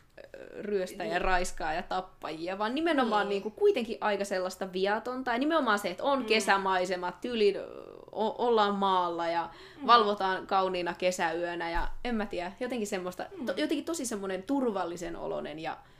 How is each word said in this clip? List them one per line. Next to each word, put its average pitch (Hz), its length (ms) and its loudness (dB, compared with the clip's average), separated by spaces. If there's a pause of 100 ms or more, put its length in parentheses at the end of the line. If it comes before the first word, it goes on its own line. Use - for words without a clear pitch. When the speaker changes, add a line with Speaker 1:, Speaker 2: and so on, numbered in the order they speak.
(360)
Speaker 1:
ö, - 260 -14
ryöstäjä, 185 480 -2
Speaker 2:
Niin. 175 120 0
Speaker 1:
raiskaa 180 520 0
ja 180 100 -4
tappajia, 180 720 -6
vaan 214 180 -2
nimenomaan 262 540 2
Speaker 2:
Niin. - 0 -
Speaker 1:
niinku 202 200 -2
kuitenkin 240 520 2
aika 202 240 0
sellaista 185 480 -4
viatonta. 226 580 -2
Ja 226 60 0
nimenomaan 262 420 4
se, 202 100 -2
että 180 140 -6
on 277 160 4
Speaker 2:
Mm. 226 60 -4
Speaker 1:
kesämaisemat, 190 960 2
tyyliin, 220 340 2 (560)
o-, 220 240 0 (120)
ollaan 208 280 6
maalla 180 520 2
ja 165 220 0 (320)
Speaker 2:
Mm. 269 60 -2
Speaker 1:
valvotaan 202 600 6
kauniina 185 460 2
kesäyönä 175 760 0
ja 170 180 0 (160)
en 247 120 -2
mä 208 100 0
tiedä, 175 340 -6
jotenkin 247 280 -4
semmoista, 180 380 -6 (120)
Speaker 2:
Mm. 277 80 -8
Speaker 1:
to-, 247 120 -2
jotenkin 302 280 0
tosi 320 200 -4
semmonen 190 380 -4
turvallisen 180 720 -2
olonen 151 440 -6
ja 156 180 -6 (220)